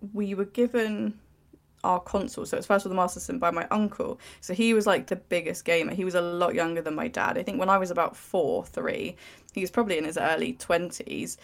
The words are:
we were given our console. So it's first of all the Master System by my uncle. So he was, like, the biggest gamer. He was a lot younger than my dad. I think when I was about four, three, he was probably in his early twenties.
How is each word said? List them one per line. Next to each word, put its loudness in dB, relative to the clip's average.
we -2
were 0
given 0
our 4
console. -4
So -4
it's -6
first 4
of -6
all -2
the 4
Master -2
System -6
by 2
my -2
uncle. -2
So -8
he 4
was, 4
like, 4
the -2
biggest -4
gamer. 2
He -2
was 0
a 4
lot 2
younger 0
than -4
my -4
dad. 0
I -2
think -4
when 2
I 6
was -2
about 0
four, 0
three, -6
he -4
was -4
probably 0
in -2
his -4
early 0
twenties. -4